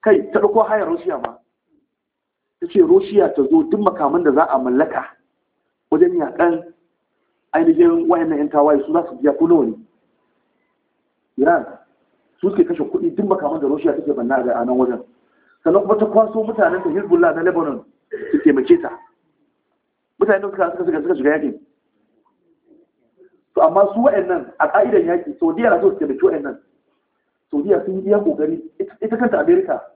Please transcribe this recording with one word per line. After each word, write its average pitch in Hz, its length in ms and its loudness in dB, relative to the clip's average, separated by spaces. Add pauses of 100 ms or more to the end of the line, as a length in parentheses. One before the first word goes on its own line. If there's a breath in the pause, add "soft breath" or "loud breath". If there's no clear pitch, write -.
Kai, - 300 2
ta 208 80 0
ɗauko 214 280 2
hayar 208 200 -2
Russia 170 300 -6
ma. - 200 -12 (1200)
Ta 349 80 -8
ce - 140 2
Russia 359 520 4
ta 143 80 0
zo 320 200 4
duk - 180 -2
makaman 170 440 0
da 151 80 4
za 151 160 4
a 143 100 0
mallaka 131 460 -2 (880)
wajen 175 280 2
yaƙan 165 540 -2 (800)
ainihin 165 560 2
wayannan 170 300 0
yan 147 120 -2
tawaye 147 360 2
su 156 60 -8
za 170 160 0
su 127 120 -14
biya 143 180 2
ko 165 80 2
nawa 160 200 4
ne. 110 80 -6 (1600)
Iran 147 260 2 (760)
su 190 100 -2
suke - 140 2
kashe - 200 -4
kuɗi - 320 -4
duk 202 100 -2
makaman 160 340 -4
da 143 80 -4
Russia 147 240 -2
take 151 220 -4
banna 123 220 -4
a 120 280 -2
nan 127 140 -2
wajen. 123 240 -2 (640)
Sannan 185 180 2
kuma 202 160 0
ta 214 80 0
kwaso 220 380 0
mutanen 185 380 -2
ta 185 80 -2
Hezbollah 175 440 2
na 165 80 -6
Lebanon 294 420 -4 (460)
su 311 120 0
taimake 339 400 4
ta. - 80 -8 (1300)
Mutanen 196 220 2
da 196 80 -6
suka, 175 260 -2
suka, 180 80 -6
suka, 156 180 -2
suka 180 140 0
shiga 135 200 0
yakin. 147 240 -6 (1900)
To - 80 2
amma 196 320 4
su 220 80 -4
wa'annan 180 560 0
a 156 100 0
ƙa'idar 202 360 2
yaƙi, 175 340 -4
Saudiya 233 320 0
na 175 100 2
so 196 100 4
su - 80 -6
taimaki 139 240 -4
wa'annan. - 360 -2 (920)
Saudiya 160 340 0
sun 190 140 -6
yi 190 100 -8
iya 208 100 4
ƙoƙari, 208 440 -2 (180)
ita, - 200 -10
ita 220 160 -4
kanta 240 240 0
Amerika. 339 400 2 (160)